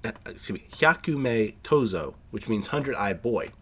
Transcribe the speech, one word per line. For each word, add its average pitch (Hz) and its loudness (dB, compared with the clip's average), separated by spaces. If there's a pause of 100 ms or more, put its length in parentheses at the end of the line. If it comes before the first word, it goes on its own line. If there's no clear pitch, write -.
uh, 117 -6 (140)
excuse - -8
me, - -16
Hyakume 131 2
Kozo, 95 2 (160)
which - -10
means 107 -2
hundred-eyed 127 -2
boy. 117 -2 (100)